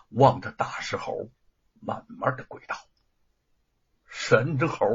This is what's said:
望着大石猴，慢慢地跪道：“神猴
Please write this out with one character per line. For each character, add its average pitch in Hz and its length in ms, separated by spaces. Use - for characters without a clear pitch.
望 113 320
着 107 100
大 - 300
石 - 160
猴， - 340
慢 - 300
慢 - 260
地 - 80
跪 - 240
道 - 80
：“神 139 640
猴 101 280